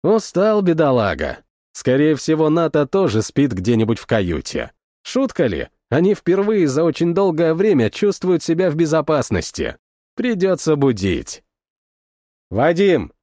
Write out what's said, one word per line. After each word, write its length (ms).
Устал, 580
бедолага. 760
Скорее 440
всего, 340
Ната 380
тоже 340
спит 300
где-нибудь 480
в 60
каюте. 680
Шутка 420
ли? 220
Они 260
впервые 520
за 160
очень 320
долгое 400
время 360
чувствуют 520
себя 300
в 20
безопасности. 1000
Придется 580
будить. 680
"Вадим! 600